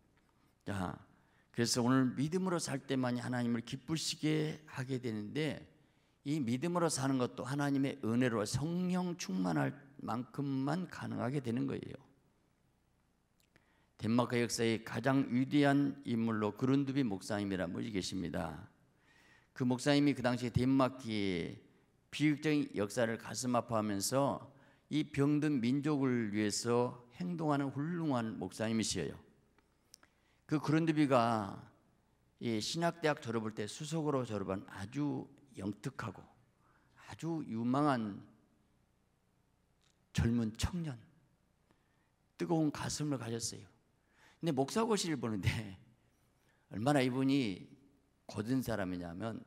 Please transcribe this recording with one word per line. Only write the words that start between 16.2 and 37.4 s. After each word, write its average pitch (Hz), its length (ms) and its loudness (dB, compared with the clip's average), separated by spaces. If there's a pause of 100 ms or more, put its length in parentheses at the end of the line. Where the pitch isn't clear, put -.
그룬두비 135 480 2
목사님이라는 98 680 -2
분이 117 180 -6
계십니다. 87 800 -4 (840)
그 - 120 -4
목사님이 143 500 4
그 123 80 -8
당시에 123 280 0
덴마크의 117 1120 2 (480)
비극적인 147 680 2
역사를 110 420 0
가슴 123 360 -4
아파하면서 110 1000 0 (380)
이 147 140 0
병든 143 560 2
민족을 127 720 2
위해서 117 840 0
행동하는 156 540 0
훌륭한 135 720 -2
목사님이시여요. 98 800 -2 (1300)
그 151 120 0
그룬두비가 135 1120 2 (680)
이 113 200 0
신학대학 160 640 -2
졸업할 113 320 -4
때 107 120 -6
수석으로 147 580 -2
졸업한 95 440 -4
아주 131 580 -4 (300)
영특하고 107 640 -8 (840)
아주 156 380 -6